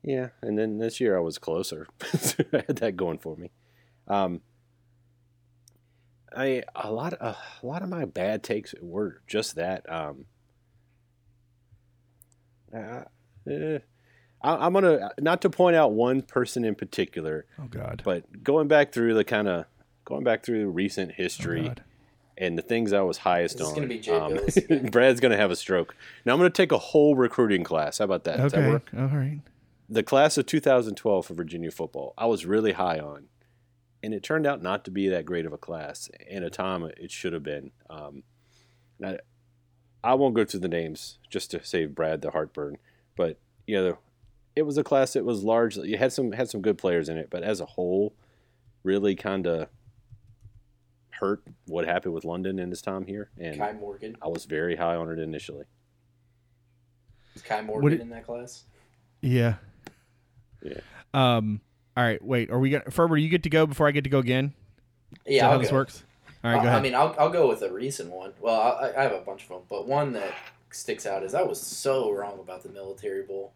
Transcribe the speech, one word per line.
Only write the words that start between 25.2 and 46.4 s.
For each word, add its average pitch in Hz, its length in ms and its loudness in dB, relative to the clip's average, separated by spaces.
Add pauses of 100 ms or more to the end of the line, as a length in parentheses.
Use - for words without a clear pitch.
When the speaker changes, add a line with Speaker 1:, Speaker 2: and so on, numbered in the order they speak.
Speaker 1:
have 101 160 2
a 87 40 0
stroke. 90 400 -2 (300)
Now 120 80 4
I'm 147 60 4
gonna 180 120 6
take 170 200 4
a 135 60 4
whole 147 380 4
recruiting 113 480 4
class. 78 340 -2
How 107 80 2
about 95 200 -2
that? 82 120 -2
Does 135 160 2
that - 60 2
Speaker 2:
Okay. 135 100 4
Speaker 1:
work? 143 280 0
Speaker 2:
All 131 100 -2
right. 143 320 -2 (520)
Speaker 1:
The 110 120 2
class 143 340 6
of 135 80 0
two - 140 0
thousand 123 360 4
twelve 98 300 0
for - 80 -14
Virginia 82 380 -8
football, 71 440 -10
I 117 120 -2
was 107 180 0
really 104 280 2
high 85 260 -2
on. 73 260 -14 (800)
And 110 100 -6
it 101 100 -6
turned 156 240 0
out 143 140 0
not 92 240 -4
to 95 60 -10
be 98 180 0
that 85 160 0
great 85 220 -4
of 78 40 -8
a 73 60 -12
class. 78 520 -12 (200)
And 98 160 -8
a 170 40 -4
time 95 340 -4 (120)
it 85 160 -16
should 87 220 -8
have 78 100 -8
been. 71 280 -10 (180)
Um, 71 340 -16 (800)
I, 95 140 -6 (840)
I 120 120 2
won't 135 220 4
go 113 100 4
through 98 160 -6
the 90 80 -2
names 82 480 -6 (120)
just - 220 -8
to 85 140 -8
save 78 300 -2
Brad 78 260 -2
the 76 100 -4
heartburn. 73 460 -6 (400)
But, 80 220 0 (280)
you 107 80 -2
know, 92 220 0 (580)
it 147 60 2
was 147 160 0
a 151 80 2
class 135 280 4
that 110 120 0
was 107 180 -2
largely, 107 500 2
it 101 60 -2
had 127 140 2
some, 123 180 -2
had 117 180 -4